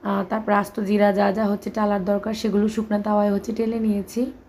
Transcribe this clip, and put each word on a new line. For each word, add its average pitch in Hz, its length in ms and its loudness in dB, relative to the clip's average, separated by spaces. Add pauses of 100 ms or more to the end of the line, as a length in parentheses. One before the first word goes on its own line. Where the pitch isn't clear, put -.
আহ, 196 260 -2
তারপর 214 220 -2
আস্ত 202 280 0
জিরা, 202 340 4
যা 202 180 2
যা 202 140 0
হচ্ছে 202 240 -2
টালার 202 360 0
দরকার 208 280 0
সেগুলো 214 340 0
শুকনা 214 320 -2
তাওয়ায় 208 320 2
হচ্ছে 202 220 -2
টেলে 226 260 -2
নিয়েছি। 220 520 -2 (180)